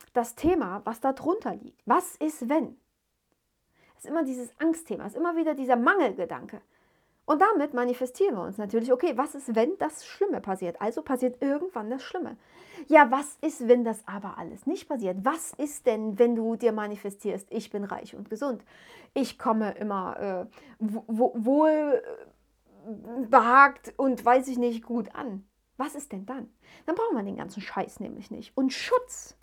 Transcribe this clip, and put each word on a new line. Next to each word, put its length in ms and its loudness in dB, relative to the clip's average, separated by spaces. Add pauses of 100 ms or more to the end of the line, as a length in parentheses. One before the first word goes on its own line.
(140)
das 220 0
Thema, 480 2
was 160 -6
da 140 2
drunter 420 -2
liegt. 300 -18
Was 320 2
ist, 300 -4
wenn? 300 0 (1200)
Das 100 -20
ist 40 -12
immer 140 0
dieses 360 -6
Angstthema, 480 -2
ist 100 -10
immer 180 -2
wieder 200 0
dieser 200 2
Mangelgedanke. 840 2 (680)
Und 120 4
damit 320 4
manifestieren 640 0
wir 60 -4
uns 140 -8
natürlich, 360 0
okay, 240 2
was 180 0
ist, 180 -6
wenn 260 2
das 260 -4
Schlimme 340 -2
passiert? 420 -4
Also 200 -2
passiert 400 -2
irgendwann 480 -2
das 120 -6
Schlimme. 360 -8 (500)
Ja, 240 8
was 300 -2
ist, 260 -4
wenn 160 0
das 240 -4
aber 300 -10
alles 280 -14
nicht 220 -6
passiert? 360 -4
Was 340 -2
ist 300 -6
denn, 300 0
wenn 200 4
du 180 -2
dir 160 2
manifestierst, 800 -6
ich 180 -6
bin 140 -6
reich 320 -10
und 140 -14
gesund? 340 -4 (500)
Ich 240 -2
komme 360 0
immer, 460 -4
äh, 260 -4 (340)
wo-, 280 -2
wo-, 280 2
wohl, 640 4
äh, 1200 -12
behagt 720 6
und 260 2
weiß 240 6
ich 100 -4
nicht, 280 0
gut 280 -4
an. 320 -10 (300)
Was 200 -6
ist 180 -12
denn 120 -8
dann? 240 -10 (360)
Dann 100 -2
brauchen 220 0
wir 60 -2
den 120 -6
ganzen 260 -10
Scheiß 380 -8
nämlich 320 -12
nicht. 240 -14
Und 160 2
Schutz. 720 -2